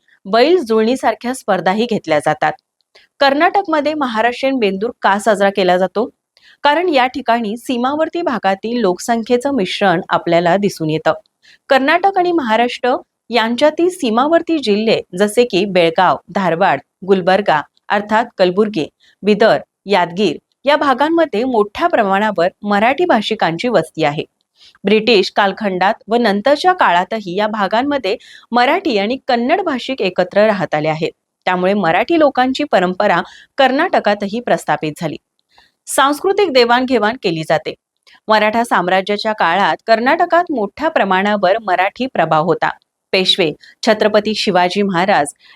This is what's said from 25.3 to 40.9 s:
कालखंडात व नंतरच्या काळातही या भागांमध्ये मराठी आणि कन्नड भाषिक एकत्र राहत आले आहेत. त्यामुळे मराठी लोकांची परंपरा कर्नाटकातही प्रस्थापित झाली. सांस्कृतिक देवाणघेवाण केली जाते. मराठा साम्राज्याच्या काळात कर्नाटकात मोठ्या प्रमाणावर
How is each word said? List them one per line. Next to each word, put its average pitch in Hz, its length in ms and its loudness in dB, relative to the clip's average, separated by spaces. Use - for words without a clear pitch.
कालखंडात 196 580 0
व 208 80 0
नंतरच्या 240 580 2
काळातही 196 640 0
या 208 120 0
भागांमध्ये 220 680 -2
मराठी 254 460 0
आणि 214 200 -2
कन्नड 254 340 0
भाषिक 269 400 -6
एकत्र 185 440 0
राहत 190 300 0
आले 151 120 -2
आहेत. 160 240 -2
त्यामुळे 180 280 0
मराठी 208 460 0
लोकांची 262 440 0
परंपरा 180 580 0
कर्नाटकातही 226 800 0
प्रस्थापित 165 520 -2
झाली. 151 140 -6
सांस्कृतिक 294 680 0
देवाणघेवाण 240 720 2
केली 160 200 -2
जाते. 156 300 -2
मराठा 214 360 2
साम्राज्याच्या 202 720 -2
काळात 175 440 0
कर्नाटकात 320 640 2
मोठ्या 254 400 -4
प्रमाणावर 202 680 0